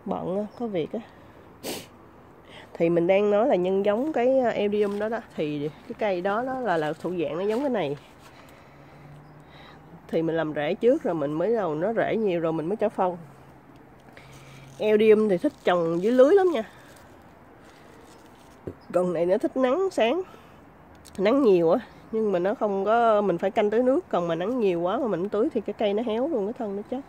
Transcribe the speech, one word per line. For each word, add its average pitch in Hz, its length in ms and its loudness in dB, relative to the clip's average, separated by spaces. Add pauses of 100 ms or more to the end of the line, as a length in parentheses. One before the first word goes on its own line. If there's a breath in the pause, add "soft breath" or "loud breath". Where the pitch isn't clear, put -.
Bận 180 320 -6
á, 208 100 -4 (120)
có 240 80 -6
việc 185 260 -4
á. 226 80 -8 (1700 loud breath)
Thì 170 160 0
mình 170 160 2
đang 196 240 2
nói 208 180 2
là 254 60 4
nhân 190 300 0
giống 233 280 0
cái, 262 260 2
à, 247 120 2
Eurium 208 480 -2
đó 208 100 -4
đó. 226 120 -6 (160)
Thì 151 340 -4 (180)
cái 233 100 -12
cây 196 220 -2
đó, 196 220 -2
đó 262 180 -6
là, 202 160 0
là 151 160 -2
thụ 165 180 -8
dạng 165 280 -4
nó 185 60 -4
giống 214 160 -2
cái 294 100 -2
này. 160 260 -2 (2000 loud breath)
Thì 165 140 0
mình 160 140 -2
làm 156 180 -2
rễ 151 200 -2
trước 247 280 2
rồi 185 120 -2
mình 147 180 -4
mới 175 220 -2
đầu 185 200 -2
nó 175 180 -2
rễ 185 240 0
nhiều 196 240 -2
rồi 160 120 -2
mình 160 140 -4
mới 196 100 -4
cho 220 120 -2
phân. 180 280 -2 (1600 loud breath)
Eurium 214 500 6
thì 180 100 2
thích 294 140 0 (120)
trồng 170 380 2
dưới 214 100 2
lưới 262 220 8
lắm 381 180 6
nha. 226 120 -2 (2250 loud breath)
Còn 180 200 2
này 165 140 0
nó 185 120 2
thích - 180 -4
nắng 277 340 0
sáng, 339 320 0 (960 loud breath)
nắng 220 240 2
nhiều 180 280 4
á, 220 100 2 (320 loud breath)
nhưng 220 200 0
mà 180 60 0
nó 190 160 0
không 196 300 -2
có, 220 360 4
mình 185 180 0
phải 190 120 -2
canh 208 200 2
tưới 220 120 2
nước. 262 260 2
Còn 175 200 -2
mà 165 60 0
nắng 202 260 -4
nhiều 185 200 2
quá 180 180 -2
mà 285 80 -2
mình 185 220 -2
tưới 214 260 0
thì 226 60 -2
cái 208 180 -8
cây 202 160 0
nó 214 80 -2
héo 233 260 -2
luôn, 233 180 -2
cái 214 60 -6
thân 208 240 -8
nó 202 140 -8
chết. 254 180 -6